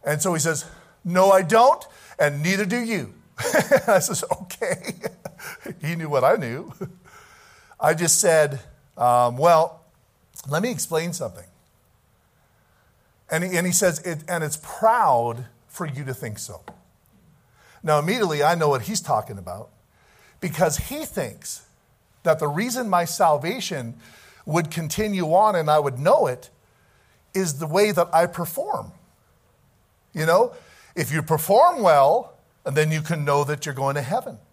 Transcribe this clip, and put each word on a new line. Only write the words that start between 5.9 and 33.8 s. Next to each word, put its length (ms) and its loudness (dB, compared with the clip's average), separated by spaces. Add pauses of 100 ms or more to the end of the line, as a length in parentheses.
knew 140 -8
what 140 2
I 120 4
knew. 360 -8 (540)
<laughs> 540 -20
I 140 2
just 260 0
said, 420 2 (360)
um, 400 2
"Well, 440 4 (680)
let 140 -2
me 100 -2
explain 420 -4
something." 320 -10 (1800)
And 140 -2
he, 140 -4
and 80 0
he 80 0
says, 260 2
"It, 280 -8
and 160 -4
it's 180 -6
proud 840 0 (220)
for 180 -10
you 200 -10
to 80 -8
think 260 -10
so." 220 -14 (1200)
Now, 160 2
immediately, 440 -2
I 120 2
know 140 0
what 140 0
he's 180 -6
talking 360 -4
about, 320 -16 (680)
because 380 -2
he 280 -8
thinks 600 -10 (580)
that 160 2
the 80 -2
reason 420 -4
my 160 2
salvation 880 -2 (500)
would 240 -2
continue 640 -2
on 220 4
and 140 0
I 100 6
would 180 -2
know 300 4
it 220 -8 (840)
is 240 -4
the 100 -8
way 240 2
that 220 0
I 140 4
perform. 640 -8 (1200)
You 120 -4
know, 280 4 (420)
if 160 -4
you 120 -2
perform 580 4
well, 560 4 (280)
and 100 -4
then 160 2
you 100 -4
can 240 -4
know 200 2
that 200 -6
you're 80 -8
going 220 -4